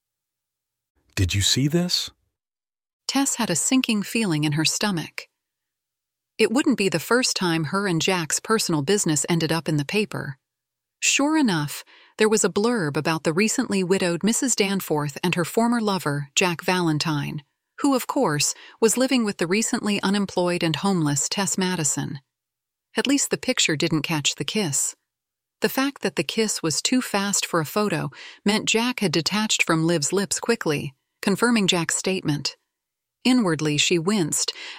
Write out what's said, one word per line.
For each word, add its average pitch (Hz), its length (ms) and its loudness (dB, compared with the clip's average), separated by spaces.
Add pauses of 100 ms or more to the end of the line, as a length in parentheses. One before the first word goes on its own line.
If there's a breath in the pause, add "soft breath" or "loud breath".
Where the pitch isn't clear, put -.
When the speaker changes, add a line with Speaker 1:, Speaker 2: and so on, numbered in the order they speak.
(1160)
Speaker 1:
"Did 90 180 0
you 98 80 0
see 131 240 2
this?" 175 440 0 (960)
Speaker 2:
Tess 269 280 0
had 226 120 -2
a 170 80 0
sinking 240 460 0
feeling 175 420 0
in 151 80 0
her 151 140 2
stomach. - 600 -4 (1080)
It 220 160 4
wouldn't 277 240 2
be 190 140 2
the 160 100 0
first - 360 0
time 165 360 0
her 202 140 0
and 165 160 0
Jack's 175 360 0
personal 175 440 0
business 175 480 0
ended 160 200 0
up 160 160 -2
in 151 120 0
the 143 200 -4
paper. 143 400 -6 (640)
Sure 294 380 2
enough, 170 460 0 (340 soft breath)
there 214 100 6
was 214 160 2
a 190 60 2
blurb 202 480 0
about 160 260 0
the 170 80 2
recently 202 500 0
widowed 180 400 0
Missus 226 320 2
Danforth 175 680 0
and 170 120 2
her 170 100 0
former 233 340 2
lover, 151 540 -2
Jack 175 280 0
Valentine, 151 800 0 (360)
who, 277 160 2
of 247 120 0
course, 156 480 0 (240 loud breath)
was 226 200 4
living 254 260 2
with 202 140 -4
the 175 80 0
recently 208 560 0
unemployed 190 600 0
and 165 140 2
homeless 160 540 0
Tess - 260 -2
Madison. 180 640 -2 (760)
At 226 120 -2
least 269 240 0
the - 80 -2
picture - 360 0
didn't 156 280 0
catch 151 320 -2
the 147 100 -6
kiss. 170 500 -2 (640)
The 220 100 0
fact 269 320 -2
that 202 140 -2
the 160 200 -2
kiss 220 260 -2
was - 200 -2
too 254 180 2
fast 202 460 -2
for 170 140 0
a 147 160 -4
photo 165 340 -2 (340 loud breath)
meant 220 240 0
Jack 240 320 0
had 185 120 0
detached 202 500 -2
from 160 240 0
Liv's 165 260 0
lips 196 260 -2
quickly, 151 560 -2 (280)
confirming 214 440 2
Jack's 165 300 0
statement. 147 640 -4 (640)
Inwardly, 160 520 2
she 170 220 2
winced, 170 540 0 (260 loud breath)